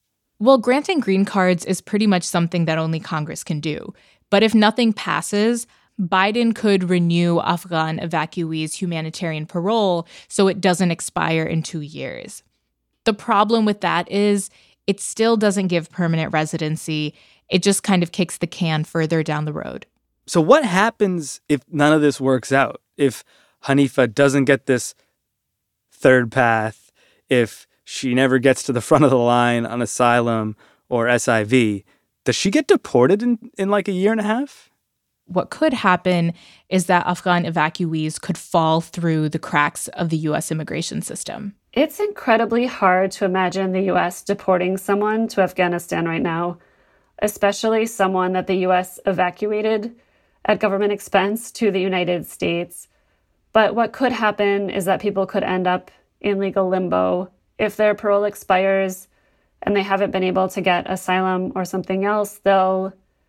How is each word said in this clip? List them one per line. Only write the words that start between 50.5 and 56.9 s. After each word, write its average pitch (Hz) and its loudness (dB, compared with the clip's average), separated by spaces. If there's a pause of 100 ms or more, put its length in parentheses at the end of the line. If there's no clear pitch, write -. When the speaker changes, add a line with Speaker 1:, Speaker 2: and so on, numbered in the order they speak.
Speaker 3:
government 202 0
expense 202 -2
to 220 0
the 185 -2
United 180 -2
States. 175 -6 (640)
But 214 4
what 226 -2
could 254 0
happen 208 0
is 190 -4
that 185 0
people 196 -2
could 190 -4
end 185 -2
up 180 -2 (300)
in 202 -2
legal 190 0
limbo. 180 0 (280)